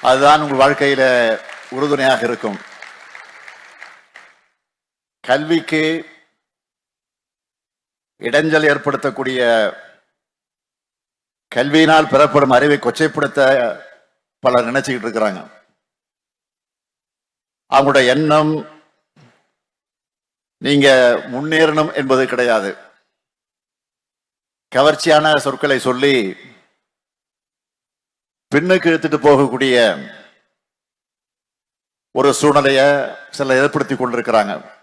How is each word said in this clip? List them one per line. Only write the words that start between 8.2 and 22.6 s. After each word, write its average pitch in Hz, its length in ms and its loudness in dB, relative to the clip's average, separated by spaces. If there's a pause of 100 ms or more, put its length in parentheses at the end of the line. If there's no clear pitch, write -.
இடைஞ்சல் 151 480 0
ஏற்படுத்தக்கூடிய, 135 680 -4 (2250)
கல்வியினால் 156 560 2
பெறப்படும் 139 460 4
அறிவை 143 220 2
கொச்சைப்படுத்த 147 600 -4 (1040)
பலர் 123 240 0
நினைச்சுக்கிட்டு 123 380 -4
இருக்கிறாங்க. 104 340 -4 (2250)
அவங்களோட 139 300 4 (140)
எண்ணம் 151 380 2 (2000)
நீங்க 143 260 2 (440)
முன்னேறணும் 156 600 0
என்பது 131 320 0
கிடையாது. 117 440 -2 (2000)